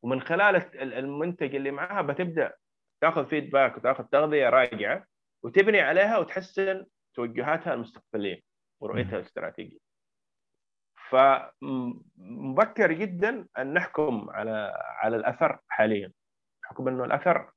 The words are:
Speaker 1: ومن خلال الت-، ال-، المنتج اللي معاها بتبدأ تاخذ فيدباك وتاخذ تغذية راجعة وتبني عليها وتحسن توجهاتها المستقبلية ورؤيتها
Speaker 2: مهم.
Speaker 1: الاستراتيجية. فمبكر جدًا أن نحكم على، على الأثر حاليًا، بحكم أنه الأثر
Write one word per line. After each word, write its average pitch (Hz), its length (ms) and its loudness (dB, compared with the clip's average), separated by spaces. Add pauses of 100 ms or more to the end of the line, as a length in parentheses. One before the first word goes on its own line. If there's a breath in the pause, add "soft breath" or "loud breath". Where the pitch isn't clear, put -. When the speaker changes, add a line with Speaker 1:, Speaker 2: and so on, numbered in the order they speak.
Speaker 1:
ومن 127 200 -4
خلال 196 340 4
الت-، 175 200 0
ال-، 131 180 -8
المنتج 143 600 -6
اللي 139 160 -4
معاها 180 300 -6
بتبدأ 160 520 -2 (480)
تاخذ 156 240 2
فيدباك 135 520 2
وتاخذ 127 260 0
تغذية 143 460 4
راجعة 123 560 2 (380)
وتبني 196 380 4
عليها 190 360 4
وتحسن 190 680 -4 (300)
توجهاتها 127 580 -2
المستقبلية 107 680 -6 (380)
ورؤيتها - 320 -4
Speaker 2:
مهم. 101 80 -4
Speaker 1:
الاستراتيجية. - 580 -12 (1300)
فمبكر 135 1800 0
جدًا 196 560 -4 (100)
أن 135 160 -6
نحكم 151 560 -2
على، 107 460 -6
على 110 400 -4
الأثر - 520 0
حاليًا، 104 440 0 (520)
بحكم - 240 -8
أنه 127 180 -4
الأثر 156 520 0